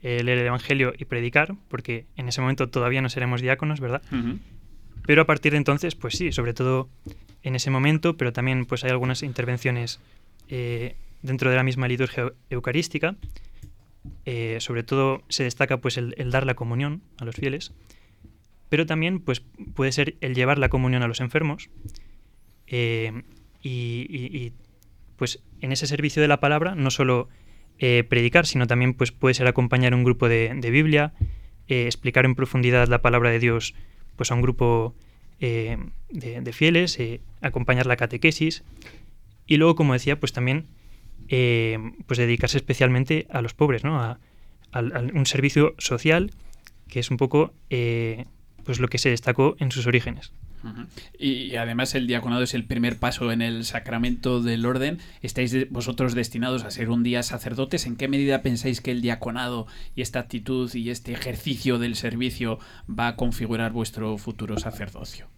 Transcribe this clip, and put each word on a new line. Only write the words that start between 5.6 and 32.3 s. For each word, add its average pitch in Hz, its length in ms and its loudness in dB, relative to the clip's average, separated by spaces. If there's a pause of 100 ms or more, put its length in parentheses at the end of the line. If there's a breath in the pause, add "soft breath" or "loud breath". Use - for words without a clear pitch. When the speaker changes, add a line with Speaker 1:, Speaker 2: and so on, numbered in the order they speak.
Speaker 1:
pues - 220 -6
sí, 170 160 -2
sobre 117 220 -2
todo 131 340 0 (560 loud breath)
en 131 100 -4
ese 127 160 -2
momento, 151 460 2
pero 123 160 0
también, 127 320 0
pues, 120 180 -4
hay 127 80 0
algunas 127 320 0
intervenciones, 123 760 -4 (480 soft breath)
eh, 120 480 -6 (260)
dentro 131 280 0
de 127 60 4
la 131 60 4
misma 131 240 0
liturgia 123 380 -2
eu-, 120 100 -6 (160)
eucarística. 151 640 -2 (1080 soft breath)
Eh, 117 340 -4
sobre 117 240 -4
todo 135 460 0
se - 160 -2
destaca, 135 320 0
pues, 123 200 -2
el, 123 220 -6
el 127 140 -4
dar 131 140 2
la 127 80 0
comunión 131 480 -4 (160)
a 120 60 -10
los 117 120 -8
fieles, 139 340 -4 (1000 soft breath)
pero 156 160 2
también, 165 340 0
pues, 123 200 -2 (340)
puede 135 180 0
ser 143 280 0
el 131 140 -4
llevar 127 240 2
la 131 100 2
comunión 127 360 2
a - 20 0
los 117 140 -2
enfermos. 151 500 -2 (960 soft breath)
Eh, 117 560 -2 (400)
y, 120 460 -4
y, 131 280 -8
y, 120 160 -8 (640)
pues, - 240 -4 (220)
en 131 100 -4
ese 143 160 -2
servicio 143 340 0
de 151 60 6
la 147 140 4
palabra, 151 340 2
no 139 160 2
solo, 127 380 2 (500 soft breath)
eh, 120 260 4
predicar, 120 420 4
sino 123 220 2
también, 123 260 4
pues, 123 160 0
puede 127 240 2
ser 127 140 4
acompañar 123 460 4
un 123 100 4
grupo 123 240 4
de, 113 260 4
de 120 160 -2
Biblia, 147 440 4 (520 loud breath)
eh, 120 200 2
explicar 127 400 2
en 127 100 4